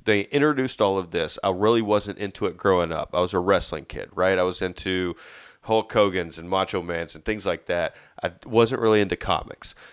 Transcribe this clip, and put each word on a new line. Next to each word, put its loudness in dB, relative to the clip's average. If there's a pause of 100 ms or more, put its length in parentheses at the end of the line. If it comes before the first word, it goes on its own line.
they 2
introduced 0
all 4
of -4
this. -2
I 2
really 2
wasn't 0
into -6
it -4
growing 2
up. -6
I 2
was 0
a 2
wrestling 0
kid, -12
right? 2
I 2
was -2
into -4 (460)
Hulk 0
Hogan's 2
and -12
Macho -2
Man's -6
and -20
things -6
like -4
that. -4 (260)
I -4 (120)
wasn't 2
really 4
into 0
comics. -6 (200)